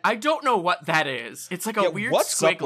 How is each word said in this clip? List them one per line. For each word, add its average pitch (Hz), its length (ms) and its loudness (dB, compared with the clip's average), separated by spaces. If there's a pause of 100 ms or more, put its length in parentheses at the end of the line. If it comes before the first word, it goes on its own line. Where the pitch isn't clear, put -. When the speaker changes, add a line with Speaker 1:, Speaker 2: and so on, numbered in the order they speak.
Speaker 1:
I 208 120 2
don't 294 280 0
know 247 120 4
what 175 300 0
that 156 200 2
is. 117 440 -8
It's 180 160 -6
like 220 100 -4
a 208 60 4
Speaker 2:
Yeah, 180 60 4
Speaker 1:
weird 156 240 -2
Speaker 2:
what's - 280 2
Speaker 1:
squiggly. 160 220 2
Speaker 2:
up - 40 -